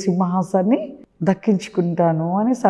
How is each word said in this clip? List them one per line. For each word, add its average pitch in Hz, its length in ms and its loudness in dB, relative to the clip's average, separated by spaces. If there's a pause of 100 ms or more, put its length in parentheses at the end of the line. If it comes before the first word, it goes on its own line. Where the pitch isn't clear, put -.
సింహాసాన్ని 185 760 0 (480)
దక్కించుకుంటాను 175 1000 0 (140)
అనేసి 240 300 -2